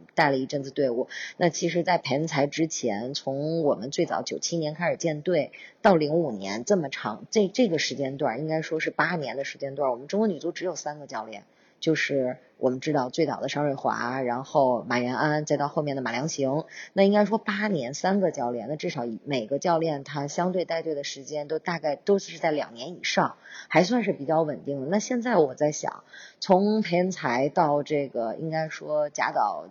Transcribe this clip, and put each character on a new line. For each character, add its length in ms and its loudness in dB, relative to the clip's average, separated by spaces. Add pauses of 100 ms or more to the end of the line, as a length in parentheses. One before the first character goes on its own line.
(160)
带 160 4
了 60 2
一 100 -2
阵 160 -4
子 80 -10
队 180 2
伍。 180 -2 (300)
那 120 4
其 200 0
实 140 0
在 160 4
裴 160 -2
恩 120 0
才 200 2
之 200 0
前， 460 -4
从 500 -4
我 120 4
们 160 -8
最 140 0
早 180 -2
九 160 -6
七 180 -4
年 160 -2
开 160 -2
始 80 -2
建 240 -2
队 300 0 (320)
到 120 8
零 200 2
五 160 2
年 320 -6
这 140 2
么 120 -2
长， 400 -8
这， 180 2
这 200 2
个 100 0
时 180 -2
间 220 -4
段 220 0
应 80 -4
该 160 0
说 160 -4
是 100 -2
八 280 0
年 200 -4
的 60 -4
时 160 -10
间 160 -6
段， 160 2
我 60 -2
们 100 -12
中 120 0
国 80 4
女 120 0
足 120 -4
只 140 -8
有 100 -4
三 240 -8
个 60 -14
教 200 -8
练， 180 -14 (360)
就 160 2
是 420 0 (200)
我 120 2
们 100 0
知 140 -2
道 160 2
最 160 2
早 160 -2
的 80 -2
张 160 0
瑞 100 0
华， 460 -2
然 240 -2
后 420 4
马 120 2
延 180 0
安， 280 2
再 120 2
到 100 0
后 140 0
面 160 -2
的 40 -4
马 120 -2
良 160 -2
行。 340 0 (300)
那 100 4
应 80 8
该 140 6
说 120 2
八 300 -2
年 260 -2
三 280 2
个 100 2
教 200 -4
练， 180 -6
那 80 -4
至 120 -4
少 160 -4 (200)
每 220 -2
个 120 -2
教 200 2
练 260 -2
他 240 -6
相 240 0
对 100 0
带 180 -2
队 140 -4
的 80 -4
时 220 -10
间 240 -8
都 100 -2
大 200 -4
概 180 -2
都 220 2
是 180 -10
在 140 0
两 220 -2
年 200 -10
以 100 -14
上， 320 2 (320)
还 160 6
算 180 2
是 120 0
比 120 -6
较 180 4
稳 200 -4
定 160 -4
的。 80 -6
那 120 2
现 220 -2
在 140 0
我 200 4
在 180 2
想， 320 -8 (340)
从 420 4
裴 180 2
恩 120 2
才 380 0
到 340 4
这 240 0
个， 280 -4
应 140 -6
该 200 -2
说 400 -4
贾 240 -2
导， 380 0